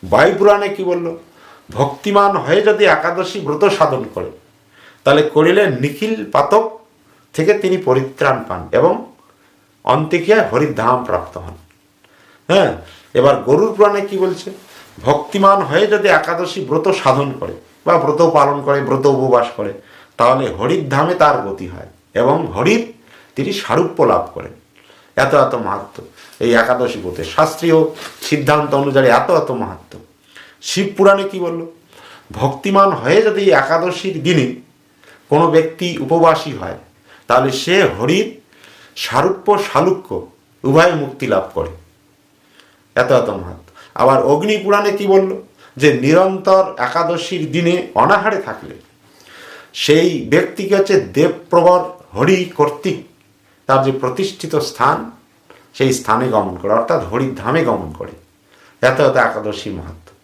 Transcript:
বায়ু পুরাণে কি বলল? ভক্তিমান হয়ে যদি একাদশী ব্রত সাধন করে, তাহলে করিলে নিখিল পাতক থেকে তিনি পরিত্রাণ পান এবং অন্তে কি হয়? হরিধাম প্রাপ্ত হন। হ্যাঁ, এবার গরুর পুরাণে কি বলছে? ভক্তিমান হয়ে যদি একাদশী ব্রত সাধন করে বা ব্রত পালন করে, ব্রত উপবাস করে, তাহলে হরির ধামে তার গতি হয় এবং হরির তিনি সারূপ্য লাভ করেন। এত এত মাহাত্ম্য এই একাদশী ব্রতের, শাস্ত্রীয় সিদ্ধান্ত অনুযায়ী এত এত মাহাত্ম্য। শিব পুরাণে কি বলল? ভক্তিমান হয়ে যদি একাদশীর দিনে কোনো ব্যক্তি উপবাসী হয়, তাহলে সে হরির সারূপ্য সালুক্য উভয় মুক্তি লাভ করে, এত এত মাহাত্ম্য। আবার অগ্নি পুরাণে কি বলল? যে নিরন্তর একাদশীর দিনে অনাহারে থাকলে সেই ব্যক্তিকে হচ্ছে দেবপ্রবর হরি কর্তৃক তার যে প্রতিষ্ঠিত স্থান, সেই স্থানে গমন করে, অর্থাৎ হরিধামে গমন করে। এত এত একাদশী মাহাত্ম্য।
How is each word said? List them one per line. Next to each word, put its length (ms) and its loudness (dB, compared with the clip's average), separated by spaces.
বায়ু 280 4
পুরাণে 360 4
কি 160 -6
বলল? 160 -4
ভক্তিমান 540 2
হয়ে 260 2
যদি 140 2
একাদশী 500 -4
ব্রত 180 -2
সাধন 260 0
করে, 140 -8
তাহলে 200 4
করিলে 280 4
নিখিল 300 -4
পাতক 300 2
থেকে 180 2
তিনি 140 0
পরিত্রাণ 500 0
পান 140 -8
এবং 140 2
অন্তে 380 0
কি 100 -6
হয়? 180 4
হরিধাম 460 0
প্রাপ্ত 260 -6
হন। 120 -16
হ্যাঁ, 220 4
এবার 160 6
গরুর 280 2
পুরাণে 340 4
কি 140 -8
বলছে? 240 -4
ভক্তিমান 540 2
হয়ে 240 2
যদি 140 0
একাদশী 400 -6
ব্রত 180 0
সাধন 280 0
করে 140 -8
বা 80 2
ব্রত 180 0
পালন 280 2
করে, 120 2
ব্রত 180 0
উপবাস 300 2
করে, 140 -6
তাহলে 260 2
হরির 260 -2
ধামে 280 0
তার 160 4
গতি 260 -10
হয় 160 -18
এবং 160 2
হরির 280 2
তিনি 160 -4
সারূপ্য 380 -2
লাভ 120 0
করেন। 180 -14
এত 80 0
এত 80 -4
মাহাত্ম্য 360 -10
এই 60 2
একাদশী 420 -2
ব্রতের, 320 -10
শাস্ত্রীয় 420 2
সিদ্ধান্ত 440 0
অনুযায়ী 260 2
এত 100 -4
এত 80 -6
মাহাত্ম্য। 360 -14
শিব 180 -2
পুরাণে 340 4
কি 140 -10
বলল? 160 -6
ভক্তিমান 500 2
হয়ে 260 4
যদি 160 0
একাদশীর 540 -2
দিনে 200 2
কোনো 140 4
ব্যক্তি 320 0
উপবাসী 540 2
হয়, 180 -10
তাহলে 220 2
সে 140 0
হরির 320 0
সারূপ্য 420 -2
সালুক্য 400 0
উভয় 380 4
মুক্তি 320 -8
লাভ 120 0
করে, 160 -6
এত 140 -2
এত 80 -6
মাহাত্ম্য। 300 -18
আবার 180 2
অগ্নি 320 0
পুরাণে 360 0
কি 140 -4
বলল? 180 2
যে 80 6
নিরন্তর 580 2
একাদশীর 560 -4
দিনে 200 0
অনাহারে 460 0
থাকলে 280 -14
সেই 260 4
ব্যক্তিকে 480 0
হচ্ছে 160 2
দেবপ্রবর 640 2
হরি 220 4
কর্তৃক 420 -2
তার 160 4
যে 60 0
প্রতিষ্ঠিত 520 -6
স্থান, 280 0
সেই 220 2
স্থানে 260 -2
গমন 260 -2
করে, 180 -2
অর্থাৎ 220 -2
হরিধামে 580 -4
গমন 200 -4
করে। 140 -12
এত 160 2
এত 60 -2
একাদশী 500 -8
মাহাত্ম্য। 340 -18